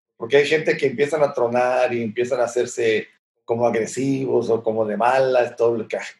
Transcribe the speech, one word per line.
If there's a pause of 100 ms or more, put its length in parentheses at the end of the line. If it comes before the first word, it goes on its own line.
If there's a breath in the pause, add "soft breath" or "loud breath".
(180)
porque
hay
gente
que
empiezan
a
tronar
y
empiezan
a
hacerse (380)
como
agresivos
o
como
de
malas,
todo,
que-, (200)